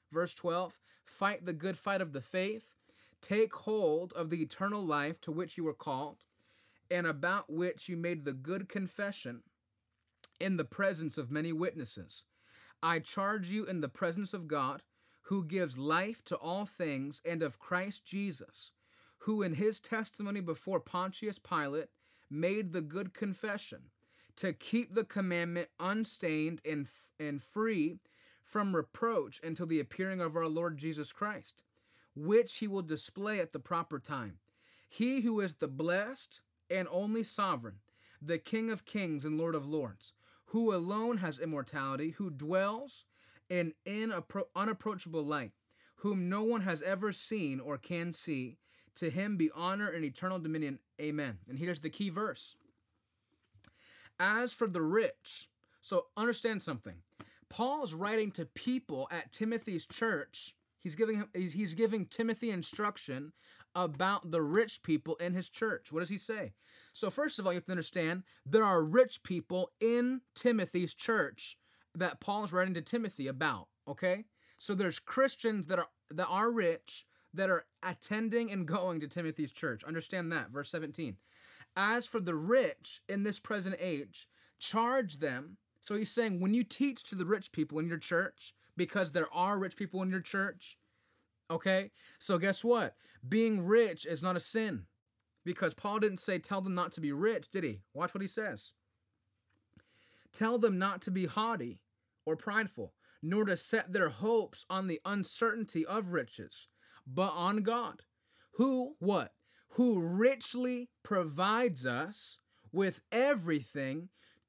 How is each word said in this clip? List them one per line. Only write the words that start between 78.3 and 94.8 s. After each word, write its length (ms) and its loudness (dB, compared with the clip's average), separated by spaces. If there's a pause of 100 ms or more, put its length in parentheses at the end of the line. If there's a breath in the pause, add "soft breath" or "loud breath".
and 180 -2
going 340 0
to 60 -4
Timothy's 440 -4
church. 320 -4
Understand 480 -4
that, 180 -2
verse 200 -6
seventeen. 480 -6 (580 loud breath)
As 320 2
for 120 -2
the 140 -2
rich 760 2
in 140 -2
this 160 -2
present 400 -2
age, 480 -4 (300 soft breath)
charge 600 2
them. 400 -4 (240)
So 140 -4
he's 160 2
saying 280 2
when 140 4
you 100 6
teach 400 0
to 120 -4
the 100 0
rich 260 0
people 260 -2
in 100 0
your 120 -4
church, 540 -2 (220 soft breath)
because 360 0
there 200 0
are 280 2
rich 160 -2
people 260 -4
in 80 0
your 120 0
church, 560 -4 (760 soft breath)
okay? 400 2 (260 loud breath)
So 200 2
guess 260 2
what? 320 4 (320 loud breath)
Being 380 4
rich 400 6
is 180 -2
not 120 2
a 40 0
sin, 460 0 (580)